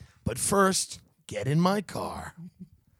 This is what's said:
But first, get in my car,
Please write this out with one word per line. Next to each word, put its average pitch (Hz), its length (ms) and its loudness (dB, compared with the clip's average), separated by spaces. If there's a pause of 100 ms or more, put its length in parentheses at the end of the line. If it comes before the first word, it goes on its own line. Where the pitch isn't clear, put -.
(240)
But - 140 -2
first, - 600 2 (260)
get 107 220 -6
in 147 120 4
my 190 220 4
car, - 540 -8 (640)